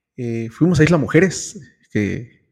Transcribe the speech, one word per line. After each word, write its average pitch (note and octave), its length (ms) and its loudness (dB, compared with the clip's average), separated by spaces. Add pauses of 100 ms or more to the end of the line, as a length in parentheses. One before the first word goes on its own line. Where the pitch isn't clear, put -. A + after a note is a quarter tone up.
(180)
Eh, A#2 340 -8
fuimos E3 280 2
a D#3 40 6
Isla E3 140 4
Mujeres, D#3+ 640 0 (320)
que G2+ 600 -6